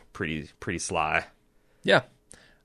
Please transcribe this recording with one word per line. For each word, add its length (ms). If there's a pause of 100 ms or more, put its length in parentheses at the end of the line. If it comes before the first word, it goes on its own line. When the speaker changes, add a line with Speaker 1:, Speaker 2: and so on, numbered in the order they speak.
(120)
Speaker 1:
pretty, 380 (100)
pretty 200
sly. 480 (560)
Speaker 2:
Yeah. 180 (640)